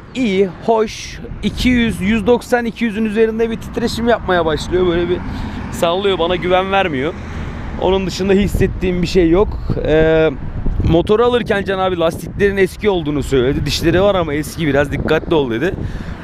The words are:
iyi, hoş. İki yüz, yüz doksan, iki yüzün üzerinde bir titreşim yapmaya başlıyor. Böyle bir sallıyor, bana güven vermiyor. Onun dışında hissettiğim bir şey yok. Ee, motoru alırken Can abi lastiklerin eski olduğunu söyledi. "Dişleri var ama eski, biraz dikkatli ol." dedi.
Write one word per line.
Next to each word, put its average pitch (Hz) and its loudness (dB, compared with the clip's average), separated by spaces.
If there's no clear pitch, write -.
iyi, 196 2
hoş. - -2
İki - 0
yüz, 233 0
yüz 208 0
doksan, 240 2
iki 233 -4
yüzün 220 -2
üzerinde 220 0
bir 226 -4
titreşim 233 -2
yapmaya 180 2
başlıyor. 165 0
Böyle 175 0
bir 175 0
sallıyor, 185 0
bana 170 0
güven 180 2
vermiyor. 175 0
Onun 190 2
dışında 190 0
hissettiğim 185 0
bir 165 0
şey 170 4
yok. 190 4
Ee, 160 4
motoru 208 4
alırken 214 0
Can 190 -4
abi 185 0
lastiklerin 185 0
eski 190 0
olduğunu 147 0
söyledi. 135 2
"Dişleri 165 2
var 202 4
ama 160 0
eski, 151 -4
biraz 139 2
dikkatli 156 0
ol." 139 2
dedi. 123 -2